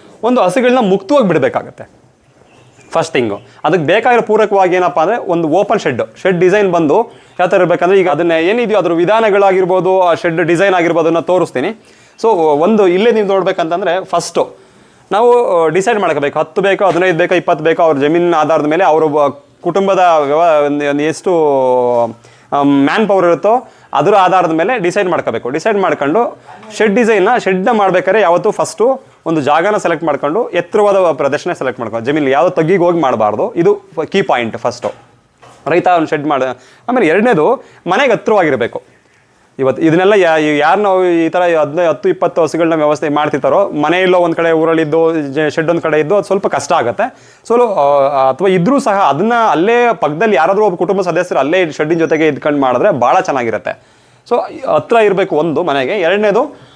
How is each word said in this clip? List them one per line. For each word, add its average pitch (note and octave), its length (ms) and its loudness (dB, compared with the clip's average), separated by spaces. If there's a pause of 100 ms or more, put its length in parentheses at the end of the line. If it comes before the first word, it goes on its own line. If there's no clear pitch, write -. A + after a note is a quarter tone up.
(220)
ಒಂದು B3 180 0
ಹಸುಗಳನ್ನ B3 400 2
ಮುಕ್ತವಾಗಿ G#3 480 0
ಬಿಡಬೇಕಾಗತ್ತೆ C3 600 -4 (1000)
ಫಸ್ಟ್ - 220 -2
ಥಿಂಗು. A2 280 -2 (240)
ಅದಕ್ಕೆ D#3+ 220 0
ಬೇಕಾಗಿರೋ A3+ 360 2
ಪೂರಕವಾಗಿ G3 540 0
ಏನಪ್ಪ F3 240 0
ಅಂದ್ರೆ G3+ 180 0
ಒಂದು E3+ 300 -2
ಓಪನ್ G3 320 0
ಶೆಡ್, B2 220 -4 (200)
ಶೆಡ್ F3+ 180 0
ಡಿಸೈನ್ F#3 320 2
ಬಂದು E3+ 400 0 (280)
ಯಾವ F#3 80 0
ಥರ G3+ 80 0
ಇರಬೇಕಂದ್ರೆ F3+ 440 2
ಈಗ E3 80 0
ಅದನ್ನ E3 240 0
ಏನಿದೆಯೋ G3+ 460 0
ಅದ್ರ E3+ 140 0
ವಿಧಾನಗಳಾಗಿರ್ಬೋದು, F#3+ 1080 2
ಆ E3+ 120 2
ಶೆಡ್ E3+ 280 -2
ಡಿಸೈನ್ F3 320 2
ಆಗಿರ್ಬೋದು, E3 340 0
ಅದನ್ನ E3 120 0
ತೋರಿಸ್ತೀನಿ. E3+ 480 -2 (540)
So A3+ 40 0 (100)
ಒಂದು F3 520 2
ಇಲ್ಲೇ F#3+ 220 2
ನೀವು G#3+ 160 0
ನೋಡ್ಬೇಕಂತಂದ್ರೆ F3+ 800 -2
ಫಸ್ಟು - 580 -4 (500)
ನಾವು A3 560 2
ಡಿಸೈಡ್ G3 300 0
ಮಾಡ್ಕೋಬೇಕು, D3 400 -2
ಹತ್ತು D#3+ 240 -4
ಬೇಕೋ, G3 220 0
ಹದಿನೈದು F3+ 340 0
ಬೇಕೋ, F3 160 0
ಇಪ್ಪತ್ತು E3 300 0
ಬೇಕೋ, E3 180 0
ಅವ್ರ D#3 140 2
ಜಮೀನಿನ E3+ 380 0
ಆಧಾರದ D3+ 320 0
ಮೇಲೆ, D#3+ 180 0
ಅವ್ರ D#3+ 200 2
ಒಬ್ಬ C#3+ 340 0 (220)
ಕುಟುಂಬದ F#3+ 380 0
ವ್ಯವ-, D#3 680 2
ಒಂದು, D3 240 -2
ಒಂದು C#3+ 120 -2
ಎಷ್ಟು, D#3+ 280 -4 (1200)
ಆ, C#3+ 100 0
ಮ್ಯಾನ್ C#3+ 460 0
ಪವರ್ F#3+ 160 2
ಇರುತ್ತೋ F#3+ 440 0 (260)
ಅದ್ರ D#3 200 2
ಆಧಾರದ F3+ 360 2
ಮೇಲೆ F3+ 280 -2
ಡಿಸೈಡ್ F#3 300 -2
ಮಾಡ್ಕೋಬೇಕು. C3 400 -4
ಡಿಸೈಡ್ G3+ 300 -2
ಮಾಡ್ಕೊಂಡು F3 600 -2 (400)
ಶೆಡ್ G#3 160 2
ಡಿಸೈನ್ನ, G#3+ 340 2 (160)
ಶೆಡ್ನ F#3+ 280 0
ಮಾಡ್ಬೇಕಾದ್ರೆ F#3+ 500 2
ಯಾವತ್ತೂ F3 280 2
ಫಸ್ಟು G#3 500 -2 (260)
ಒಂದು E3 140 -2
ಜಾಗನ E3 360 0
ಸೆಲೆಕ್ಟ್ E3 280 -4
ಮಾಡ್ಕೊಂಡು D3+ 440 -2
ಎತ್ತರವಾದ G3 480 0
ಪ್ರದೇಶನ D#3 560 -2
ಸೆಲೆಕ್ಟ್ C3 280 -6
ಮಾಡ್ಕೊಂಡು A2+ 260 -8
ಜಮೀನಲ್ಲಿ D3 240 0
ಯಾವುದೋ D#3 200 2
ತಗ್ಗಿಗೆ F3 340 0
ಹೋಗಿ E3+ 160 0
ಮಾಡಬಾರ್ದು. A#2+ 540 -2
ಇದು F#3 200 2 (340)
ಕೀ G3 140 0
ಪಾಯಿಂಟ್ A#2+ 340 -2
ಫಸ್ಟು. A2+ 360 -6 (760)
ರೈತ E3 200 0
ಒಂದು E3+ 200 2
ಶೆಡ್ D3 200 -4
ಮಾಡ, C#3 160 0 (460)
ಆಮೇಲೆ A#3+ 180 0
ಎರಡನೇದು G#3 580 0 (220)
ಮನೆಗೆ A#3 260 0
ಹತ್ರವಾಗಿರಬೇಕು. D3+ 680 -2 (760)
ಇವತ್ತು C3 240 -2
ಇದನ್ನೆಲ್ಲ F3 300 2
ಯಾ-, E3 280 2
ಈ D3+ 180 0
ಯಾರು E3+ 240 2
ನಾವು F#3+ 220 0
ಈ E3 240 0
ಥರ F3+ 140 -2 (180)
ಹದಿನೈದು, D#3 280 0
ಹತ್ತು, D#3 200 -2
ಇಪ್ಪತ್ತು F3 340 0
ಹಸುಗಳನ್ನ D#3+ 320 0
ವ್ಯವಸ್ಥೆ D3+ 340 0
ಮಾಡ್ತಿರ್ತಾರೋ, D3 600 0
ಮನೆ D#3 340 0
ಇಲ್ಲೋ F3+ 160 2
ಒಂದ್ E3 180 0
ಕಡೆ, E3 160 0
ಊರಲ್ಲಿ D#3+ 300 0
ಇದ್ದು, D#3+ 400 0 (120)
ಜ-, D3+ 140 -2
ಶೆಡ್ D#3 220 -2
ಒಂದ್ E3+ 120 -2
ಕಡೆ D#3 180 0
ಇದ್ದು, D3+ 160 0
ಅದು G3 100 -2
ಸ್ವಲ್ಪ F#3+ 200 -2
ಕಷ್ಟ D3 260 -4
ಆಗತ್ತೆ. D#3+ 420 -2 (340)
So, A#3 260 2
ಆ, C#3 560 2
ಅಥವಾ E3+ 180 -2
ಇದ್ರೂ F#3+ 320 2
ಸಹ G3 280 0
ಅದನ್ನ E3+ 240 0 (180)
ಅಲ್ಲೇ A#3 420 2
ಪಕ್ಕದಲ್ಲಿ F3 440 -2
ಯಾರಾದ್ರೂ F#3+ 300 2
ಒಬ್ಬ F3 100 -2
ಕುಟುಂಬ F#3+ 240 -2
ಸದಸ್ಯರು F3 400 -2
ಅಲ್ಲೇ D#3+ 320 0
ಶೆಡ್ಡಿನ D#3 260 -2
ಜೊತೆಗೆ D#3+ 300 0
ಇದ್ಕೊಂಡು D3 320 -2
ಮಾಡಿದ್ರೆ C3 300 2
ಭಾಳ D3 300 2
ಚೆನ್ನಾಗಿರತ್ತೆ. A#2+ 600 -4 (500)
So, A#3+ 80 0 (320)
ಹತ್ರ D3+ 260 0
ಇರ್ಬೇಕು F#3+ 400 2
ಒಂದು D#3 260 -2
ಮನೆಗೆ. C#3 300 -2
ಎರಡನೇದು, G#3 640 0 (200)